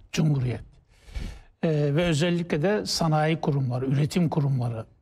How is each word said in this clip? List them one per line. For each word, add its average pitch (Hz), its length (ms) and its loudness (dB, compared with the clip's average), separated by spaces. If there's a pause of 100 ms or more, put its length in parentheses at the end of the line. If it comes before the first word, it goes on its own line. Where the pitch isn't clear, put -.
(120)
Cumhuriyet. 135 480 0 (1000)
E, 175 80 2
ve 147 340 2
özellikle 170 580 0
de 196 240 0
sanayi 156 540 0
kurumları, 131 460 -2
üretim 147 420 2
kurumları 123 580 -2 (160)